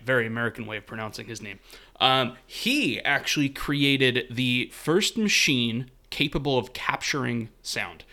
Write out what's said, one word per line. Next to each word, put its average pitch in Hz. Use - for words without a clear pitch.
very 120
American 113
way 107
of 101
pronouncing 110
his 110
name. 101
Um, 131
he 220
actually 143
created 139
the 123
first 185
machine 127
capable 143
of -
capturing 123
sound. -